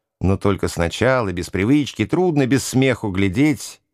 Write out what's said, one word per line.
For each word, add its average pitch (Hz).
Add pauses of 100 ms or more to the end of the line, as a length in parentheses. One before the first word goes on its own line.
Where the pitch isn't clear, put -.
(200)
но 95
только 92
сначала, 104
без 87
привычки, 110
трудно 156
без 120
смеху 127
глядеть 98 (120)